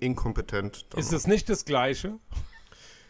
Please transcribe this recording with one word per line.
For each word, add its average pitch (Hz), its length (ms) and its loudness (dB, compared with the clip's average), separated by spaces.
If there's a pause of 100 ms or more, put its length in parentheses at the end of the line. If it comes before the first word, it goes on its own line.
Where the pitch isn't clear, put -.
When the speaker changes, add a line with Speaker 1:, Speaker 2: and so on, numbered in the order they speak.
Speaker 1:
inkompetent 107 840 0 (120)
Speaker 2:
Ist 143 140 0
Speaker 1:
dann. 160 60 4
Speaker 2:
es - 100 0
nicht 208 200 4
das 208 160 0
Gleiche? 143 520 0 (960)